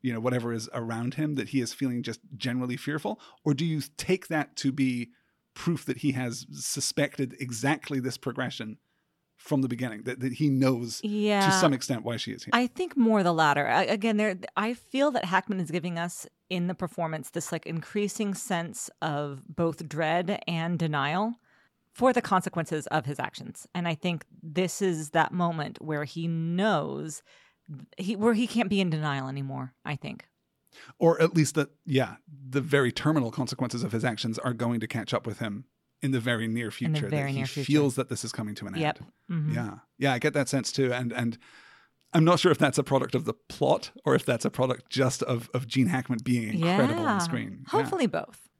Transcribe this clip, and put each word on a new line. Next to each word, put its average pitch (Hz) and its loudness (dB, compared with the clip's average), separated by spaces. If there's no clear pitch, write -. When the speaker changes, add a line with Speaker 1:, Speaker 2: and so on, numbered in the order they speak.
Speaker 1:
you 123 0
know, 113 -2
whatever 120 0
is 110 -6
around 117 -4
him, 151 -2
that 117 -2
he 135 0
is 113 -4
feeling 123 -2
just 113 -6
generally 123 -2
fearful? 156 -4
Or 151 2
do 143 0
you 156 0
take 185 0
that 151 -2
to 139 2
be 123 0
proof - -2
that 131 -4
he 143 0
has 123 -4
suspected 143 -4
exactly 135 -2
this 127 -4
progression 120 -6
from - 0
the 135 2
beginning, 117 -4
that, 123 -6
that 127 -2
he 147 2
knows 131 2
Speaker 2:
Yeah. 208 2
Speaker 1:
to 190 8
some 185 6
extent 120 -2
why 117 -4
she 113 -8
is - -10
here? - -2
Speaker 2:
I 240 4
think 359 -6
more 220 6
the 175 4
latter. 147 4
I, 131 4
again, 214 2
there, 208 2
I 214 0
feel 269 0
that 240 -2
Hackman 190 0
is 160 -4
giving 170 -4
us 175 -6
in 175 0
the 180 -2
performance 160 -6
this, - -6
like, 165 -6
increasing 202 -2
sense 170 -6
of 147 -4
both 165 -2
dread 170 0
and 170 -2
denial 160 0
for 247 4
the 240 2
consequences 170 0
of 147 0
his 143 -4
actions. - -10
And 175 -2
I 165 0
think 170 -4
this 170 -2
is 165 0
that - 2
moment 170 0
where 151 -4
he 165 -6
knows 165 0
he, 196 -2
where 220 4
he 226 2
can't 220 0
be 202 2
in 185 2
denial 147 -2
anymore, 135 -6
I 147 -6
think. - -12
Speaker 1:
Or 165 6
at 170 4
least 156 4
that, 147 0
yeah, 127 0
the 139 -4
very 135 4
terminal 143 2
consequences 123 -4
of 107 -4
his 113 0
actions 113 -2
are 123 -2
going 117 0
to 110 -4
catch - -2
up - -2
with 104 -6
him 110 -6
in 139 0
the 131 2
very 113 0
near 113 -2
Speaker 2:
In 127 -2
the 151 2
Speaker 1:
future, 113 -2
Speaker 2:
very 143 0
Speaker 1:
that 139 -2
he 135 -2
Speaker 2:
near 135 -2
future. 135 -4
Speaker 1:
feels 143 4
that 131 -2
this - -6
is 110 -8
coming 107 -6
to 104 -10
an 95 -10
Speaker 2:
Yep. 156 -2
Speaker 1:
end. - -16
Speaker 2:
Mm-hmm. 156 0
Speaker 1:
Yeah. 113 -2
Yeah, 135 2
I 123 0
get 147 0
that 139 0
sense 131 0
too. 131 0
And, 123 -2
and 117 -2
I'm 160 8
not 170 8
sure 180 6
if 143 6
that's 143 4
a 143 2
product 131 2
of - 2
the 113 0
plot - 0
or 139 4
if 131 2
that's 120 0
a 117 2
product - -2
just 131 2
of, 117 -2
of 127 -2
Gene 131 4
Hackman 131 -2
being 120 0
incredible 180 2
Speaker 2:
Yeah. 277 2
Speaker 1:
on 196 0
screen. 120 -4
Yeah. 135 -16
Speaker 2:
Hopefully 359 2
both. - -6